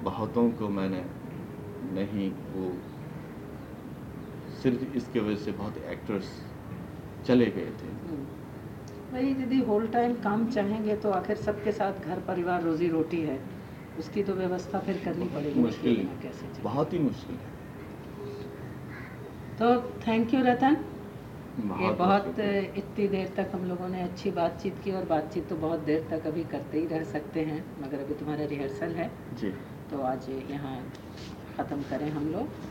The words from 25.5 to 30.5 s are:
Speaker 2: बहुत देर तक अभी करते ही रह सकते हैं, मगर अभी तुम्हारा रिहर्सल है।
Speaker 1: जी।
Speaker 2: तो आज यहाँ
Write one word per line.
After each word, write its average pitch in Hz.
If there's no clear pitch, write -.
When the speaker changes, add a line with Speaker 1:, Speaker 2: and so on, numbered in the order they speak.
Speaker 2:
बहुत 156
देर 156
तक 160
अभी 160
करते 147
ही 165
रह 160
सकते 151
हैं, 156
मगर 139
अभी 139
तुम्हारा 151
रिहर्सल 143
है। 165
Speaker 1:
जी। 104
Speaker 2:
तो 139
आज 131
यहाँ 135